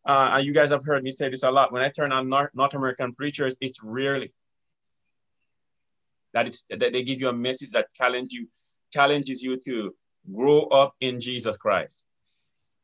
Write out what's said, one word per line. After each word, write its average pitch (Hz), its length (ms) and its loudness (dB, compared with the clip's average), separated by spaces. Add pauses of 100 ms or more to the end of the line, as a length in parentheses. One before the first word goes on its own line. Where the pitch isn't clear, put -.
uh, 135 280 4
and 135 120 2
you 143 80 -2
guys 147 180 6
have 139 140 0
heard 143 180 0
me 131 100 -6
say 135 160 -4
this 127 160 -4
a 131 60 4
lot, 131 220 4
when 123 100 -2
I 139 60 0
turn 143 220 -4
on 131 180 -2
North, 139 240 0
North 135 220 0
American 131 400 -4
preachers, 143 460 -4
it's 131 220 -8
rarely 127 520 -4 (2000)
that 117 140 2
it's, - 220 -10
that 104 120 -8 (120)
they 127 100 0
give 127 180 -6
you 131 80 0
a 123 40 0
message 127 380 -4
that 110 240 -2
challenge 127 380 -2
you, 120 160 -12 (440)
challenges 143 500 2
you 127 160 -4
to 113 360 -8 (360)
grow 139 340 4
up 135 360 4
in 123 200 -4
Jesus 117 360 -6
Christ. 92 480 -2 (800)